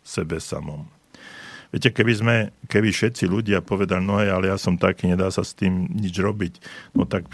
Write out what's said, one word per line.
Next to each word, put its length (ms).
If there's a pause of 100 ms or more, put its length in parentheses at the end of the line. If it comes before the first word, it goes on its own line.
sebe 400
samom. 460 (840)
Viete, 240
keby 240
sme, 200 (280)
keby 240
všetci 400
ľudia 320
povedali, 400
„No 160
hej, 160
ale 160
ja 80
som 240
taký, 320
nedá 160
sa 160
s 80
tým 400
nič 240
robiť,“ 480 (320)
no 80
tak 300